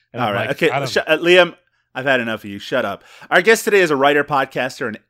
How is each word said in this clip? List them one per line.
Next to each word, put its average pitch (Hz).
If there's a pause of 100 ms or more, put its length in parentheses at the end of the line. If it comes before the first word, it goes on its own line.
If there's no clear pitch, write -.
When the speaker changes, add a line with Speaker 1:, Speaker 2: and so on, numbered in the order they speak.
(120)
Speaker 1:
And 117
Speaker 2:
All 113
Speaker 1:
I'm 101
Speaker 2:
right. 104
Speaker 1:
like, 139
Speaker 2:
Okay, 160
Speaker 1:
I 127
don't 139
Speaker 2:
sh-, -
Speaker 1:
know. 185
Speaker 2:
uh, 160
Liam, 175 (380)
I've 131
had 131
enough 113
of 104
you. 101
Shut 120
up. 101 (280)
Our 170
guest 214
today 208
is 175
a 147
writer, 143
podcaster, 135
and 110 (120)